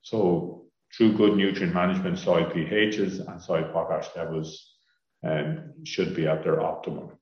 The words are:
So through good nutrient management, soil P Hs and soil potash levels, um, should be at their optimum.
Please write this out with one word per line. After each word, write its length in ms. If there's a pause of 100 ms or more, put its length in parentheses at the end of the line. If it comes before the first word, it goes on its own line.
So 640 (320)
through 200
good 200
nutrient 380
management, 440
soil 320
P 140
Hs 560
and 200
soil 320
potash 440
levels, 580 (500)
um, 500 (100)
should 320
be 100
at 160
their 180
optimum. 500 (120)